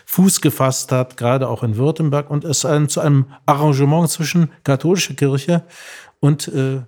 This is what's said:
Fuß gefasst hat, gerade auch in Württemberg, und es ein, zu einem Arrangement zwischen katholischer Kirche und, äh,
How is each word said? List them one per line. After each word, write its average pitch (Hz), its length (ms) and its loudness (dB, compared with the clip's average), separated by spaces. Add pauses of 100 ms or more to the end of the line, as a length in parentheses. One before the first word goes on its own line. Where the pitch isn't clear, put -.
Fuß - 380 2
gefasst 135 500 0
hat, 127 240 -2
gerade 123 320 0
auch 117 140 -6
in 110 160 -2
Württemberg, 147 520 -2
und 147 140 -4
es 165 220 -4
ein, 147 240 2
zu 175 100 -4
einem 143 240 4 (220)
Arrangement 147 640 2
zwischen 165 400 0 (120)
katholischer 156 520 0
Kirche 139 480 0 (580)
und, 143 260 2
äh, 135 420 -4